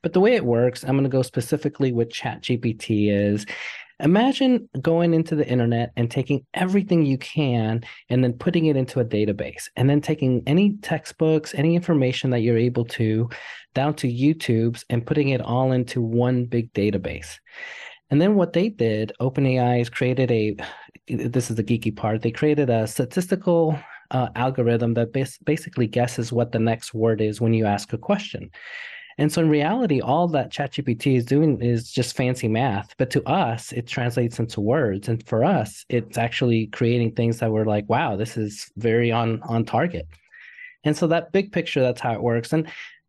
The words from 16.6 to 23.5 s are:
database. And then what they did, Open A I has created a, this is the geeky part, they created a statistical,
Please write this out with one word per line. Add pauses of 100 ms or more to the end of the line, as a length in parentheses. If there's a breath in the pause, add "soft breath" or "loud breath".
database. (720 loud breath)
And
then
what
they
did,
Open
A
I
has
created
a, (520 loud breath)
this
is
the
geeky
part,
they
created
a
statistical, (340 loud breath)